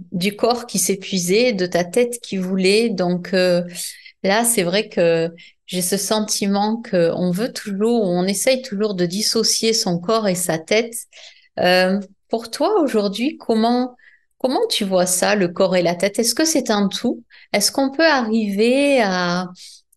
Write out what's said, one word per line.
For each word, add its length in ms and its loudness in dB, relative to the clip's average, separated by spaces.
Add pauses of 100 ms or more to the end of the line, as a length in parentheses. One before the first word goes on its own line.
(120)
du 240 -2
corps 300 0
qui 140 -6
s'épuisait, 760 0
de 120 -2
ta 180 0
tête 380 0
qui 160 -8
voulait. 520 2
Donc, 440 -2
euh, 300 2 (600)
là, 200 2
c'est 200 2
vrai 260 -2
que 400 2 (360)
j'ai 160 -4
ce 160 -2
sentiment 920 0
qu'on 420 0
veut 220 -2
toujours, 500 -2
on 220 0
essaye 360 0
toujours 340 -4
de 100 0
dissocier 680 0
son 240 0
corps 300 0
et 80 0
sa 220 -2
tête. 380 -2 (640)
Euh, 400 2 (300)
pour 200 -6
toi, 320 0
aujourd'hui, 560 0
comment, 580 0 (440)
comment 280 0
tu 160 -2
vois 220 2
ça, 300 0
le 120 2
corps 280 0
et 80 4
la 120 2
tête ? 220 -2
Est-ce 160 0
que 120 2
c'est 260 0
un 160 2
tout ? 360 -4 (300)
Est-ce 180 2
qu'on 200 0
peut 140 2
arriver 960 2
à, 460 0 (500)